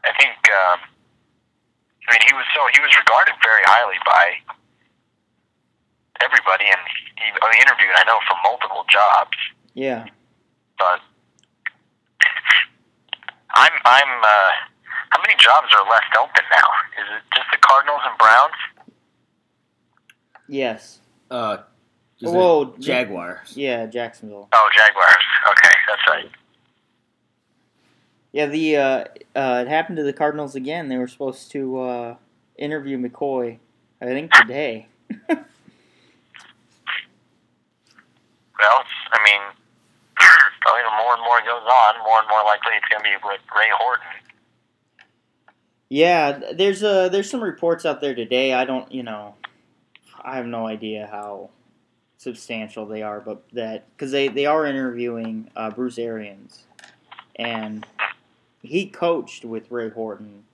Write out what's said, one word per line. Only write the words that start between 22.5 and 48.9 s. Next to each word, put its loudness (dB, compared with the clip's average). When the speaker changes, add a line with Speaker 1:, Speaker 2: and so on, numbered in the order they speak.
Speaker 2:
Ja-, -20
Speaker 3:
Jaguars? -6
Speaker 2:
yeah, -6
Jacksonville. -12
Speaker 1:
Oh, 4
Jaguars. 4
Okay, 6
that's -2
right. -2
Speaker 2:
Yeah, -2
the, -2
uh, 0
uh, -2
it -10
happened -4
to -6
the -4
Cardinals -4
again. -10
They -6
were -6
supposed -12
to, -8
uh, -8
interview -8
McCoy, -6
I -10
think, -4
today. 0
<laughs> -2
Speaker 1:
Well, 4
I 0
mean, 4
<clears throat> -
I 6
mean, -2
the -2
more 2
and -6
more 2
goes -6
on, 4
more 2
and 0
more 2
likely 0
it's -4
gonna -10
be -2
with -8
Ray 2
Horton. -4
Speaker 2:
Yeah, 2
th-, -14
there's, -2
uh, 2
there's -4
some -8
reports -4
out -4
there -4
today. -2
I -2
don't, -8